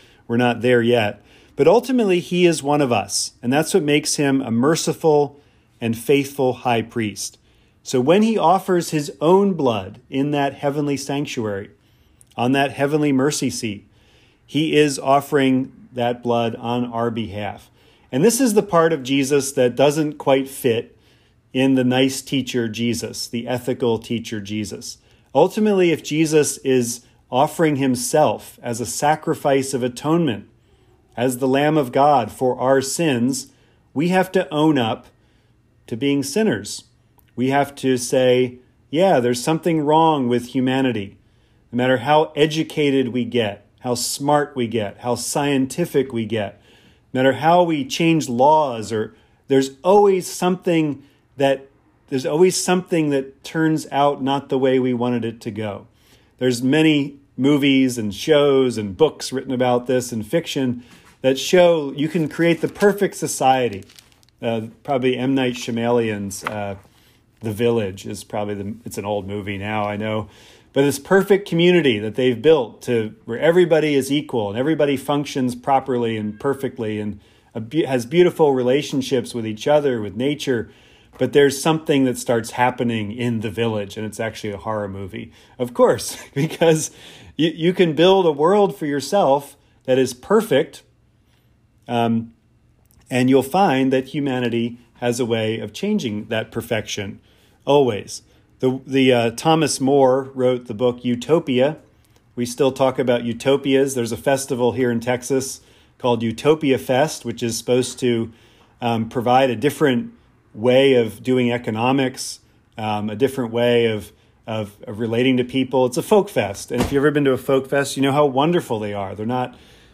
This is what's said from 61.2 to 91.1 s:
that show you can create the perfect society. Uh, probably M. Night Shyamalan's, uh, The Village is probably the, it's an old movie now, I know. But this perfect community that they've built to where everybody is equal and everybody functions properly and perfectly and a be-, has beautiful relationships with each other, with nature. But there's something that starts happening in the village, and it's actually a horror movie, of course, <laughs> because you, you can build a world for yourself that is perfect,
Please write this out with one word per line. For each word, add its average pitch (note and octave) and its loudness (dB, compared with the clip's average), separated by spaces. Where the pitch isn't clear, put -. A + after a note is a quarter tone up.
that C3 2
show E3+ 4
you D3 -2
can D#3 -2
create E3 0
the D#3 0
perfect G3+ 0
society. C3 0
Uh, A#2 -4
probably B2+ 0
M. C3 -2
Night B2+ 0
Shyamalan's, A#2 -2
uh, G2+ -8
The A2 -6
Village G#2+ -2
is G#2+ -12
probably G#2 -8
the, G2+ -10
it's A2 -14
an G2+ -8
old G#2 -6
movie G2+ -8
now, G#2 -4
I G#2 -4
know. G#2+ -4
But C#3 2
this C#3 0
perfect F#3+ 2
community E3+ 4
that G#2 -6
they've B2+ 0
built C3 2
to A2+ -2
where A#2 -8
everybody D#3 4
is C3+ 0
equal B2 -2
and G#2 -6
everybody D3 0
functions C3+ -4
properly B2 -2
and G#2 -6
perfectly A#2+ -4
and G#2 -8
a A#2+ -8
be-, A#2 -2
has B2+ -2
beautiful E3 4
relationships B2+ 0
with A2+ -6
each G#2+ -8
other, C#3+ 2
with G2+ -8
nature. C3 -2
But B2+ -2
there's C#3+ 4
something D#3 0
that B2 0
starts A#2 -2
happening A#2+ -2
in A#2+ -4
the G#2+ -6
village, G#2 -4
and G#2+ -8
it's G#2 -10
actually A2 -8
a G2 -10
horror G#2+ -6
movie, G2 -12
of B2 -6
course, F#3+ 2
<laughs> - -20
because D#3 0
you, E3 0
you E3 0
can F3 2
build F3+ 4
a D#3 4
world F#3 2
for E3 -8
yourself C#3+ 0
that C3 2
is B2+ 2
perfect, G3+ 0